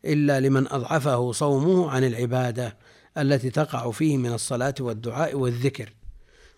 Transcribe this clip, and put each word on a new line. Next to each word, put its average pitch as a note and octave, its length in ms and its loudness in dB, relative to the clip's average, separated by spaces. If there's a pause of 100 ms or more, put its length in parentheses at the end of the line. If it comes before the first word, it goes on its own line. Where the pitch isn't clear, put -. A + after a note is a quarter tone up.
إلا D3 340 2
لمن C3+ 280 4
أضعفه B2+ 640 0
صومه D3+ 580 2
عن C3 140 2
العبادة A#2+ 760 -2 (400)
التي C#3 320 2
تقع A#2+ 420 -2
فيه D3 260 2
من B2 160 0
الصلاة B2+ 460 -2
والدعاء A#2+ 560 -4
والذكر، B2 580 -2 (640)